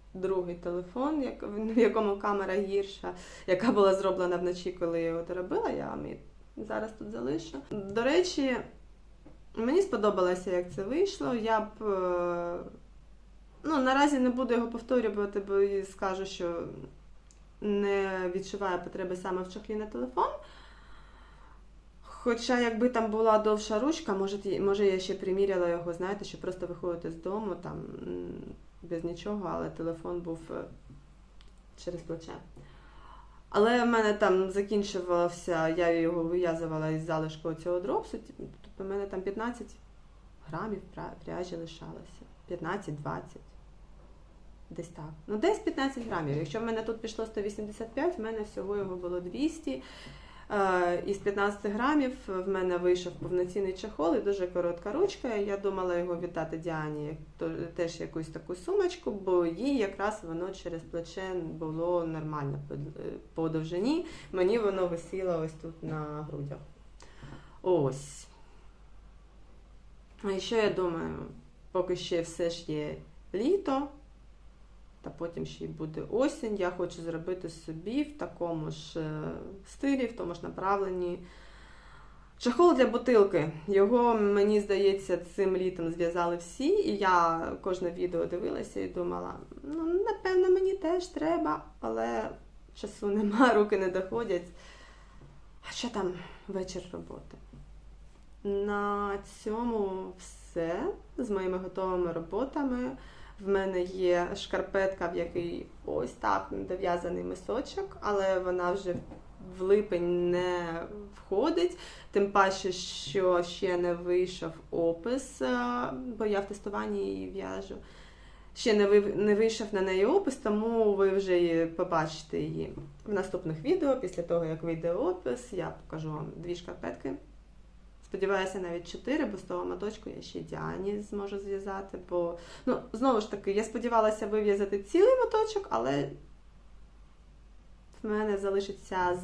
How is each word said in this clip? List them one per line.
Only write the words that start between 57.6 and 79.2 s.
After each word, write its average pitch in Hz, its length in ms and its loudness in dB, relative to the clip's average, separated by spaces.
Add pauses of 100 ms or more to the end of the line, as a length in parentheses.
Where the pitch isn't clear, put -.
теж 170 260 -2
якусь 160 280 -6
таку 165 260 -8
сумочку, 359 560 0
бо 185 360 4
їй 233 300 0
якраз 202 480 0
воно 170 260 -4
через 165 320 -8
плече 180 520 -6
було 165 720 0
нормально 156 540 -4 (100)
по, 143 60 -8
е, 139 40 -6 (560)
по 160 140 0
довжині. 175 580 0 (260)
Мені 185 260 4
воно 190 280 2
висіло 170 580 -2
ось 160 80 -4
тут 165 300 -12
на 151 480 -6
грудях. 143 280 -8 (1040)
Ось. - 640 2 (2000)
А 190 160 0
що 226 180 0
я 208 140 6
думаю? 165 460 0 (560)
Поки 180 240 0
ще 175 260 -2
все 170 280 -2
ж - 220 -6
є 151 240 -4 (380)
літо, 285 540 2 (1120)
та - 80 -10
потім 165 360 -6
ще - 180 -10
й 156 40 -6
буде 156 420 -8
осінь. 233 460 0
Я 180 140 2
хочу 175 320 -6
зробити 165 460 -4
собі 180 540 -4
в - 160 -6
такому 165 520 -4
ж, - 300 -8
е, 156 320 -4 (340)